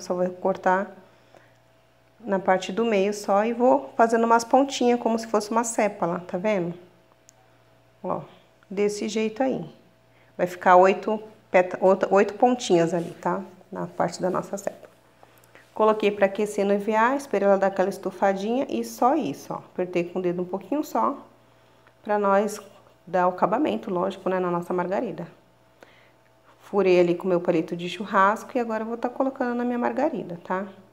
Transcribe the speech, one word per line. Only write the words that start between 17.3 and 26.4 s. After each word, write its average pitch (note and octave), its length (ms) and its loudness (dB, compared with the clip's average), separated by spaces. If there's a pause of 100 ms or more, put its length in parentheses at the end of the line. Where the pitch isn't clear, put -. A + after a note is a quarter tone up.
ela G3 100 6
dar G3 120 2
aquela F#3+ 200 0
estufadinha G3 800 -2
e A#3 140 -4
só A#3+ 320 0
isso, D#3+ 400 -4
ó. - 40 -8
Apertei F3+ 440 -4
com F3 160 -8
o F#3 40 -2
dedo F3 200 -2
um - 20 -4
pouquinho G3 380 -6
só, C4 340 -2 (840)
pra G#3 160 -2
nós G3+ 420 2 (460)
dar F3+ 220 0
o - 20 2
acabamento, G#3+ 580 0
lógico, F#3+ 400 -4
né, F#3 120 0
na F3+ 100 -2
nossa F3 240 -4
margarida. F3+ 500 -4 (1300)